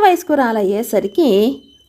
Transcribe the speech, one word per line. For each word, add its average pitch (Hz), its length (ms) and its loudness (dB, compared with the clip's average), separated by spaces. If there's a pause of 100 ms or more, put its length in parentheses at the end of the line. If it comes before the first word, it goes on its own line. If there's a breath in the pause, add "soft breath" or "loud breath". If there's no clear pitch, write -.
వయస్కురాలయ్యేసరికి 226 1600 0 (280)